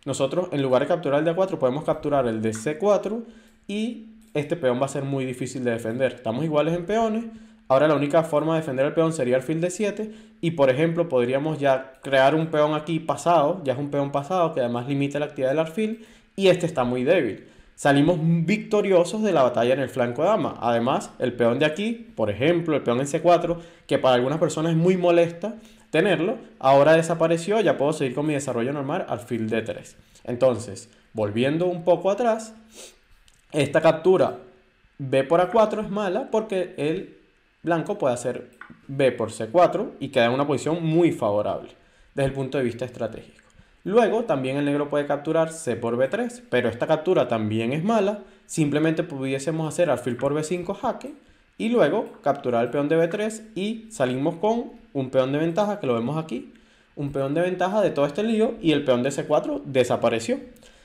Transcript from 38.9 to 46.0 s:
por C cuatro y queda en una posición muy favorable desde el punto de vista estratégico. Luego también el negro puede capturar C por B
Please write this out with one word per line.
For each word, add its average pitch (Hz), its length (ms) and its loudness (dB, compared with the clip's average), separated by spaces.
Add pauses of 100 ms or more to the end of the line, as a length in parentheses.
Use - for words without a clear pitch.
por 107 200 -4
C 110 160 -8
cuatro 170 520 2
y 143 100 -8
queda 117 180 2
en 120 60 0
una 143 140 -2
posición 151 380 -2
muy 160 260 4
favorable 101 600 -2 (420)
desde 139 140 0
el 131 60 -4
punto 135 260 -4
de 131 40 0
vista 117 220 -4
estratégico. - 560 -10 (420)
Luego 220 420 2
también 135 320 -2
el 147 80 -2
negro 143 260 -2
puede 143 160 0
capturar 160 440 0
C 120 240 -4
por 117 220 -4
B 131 100 2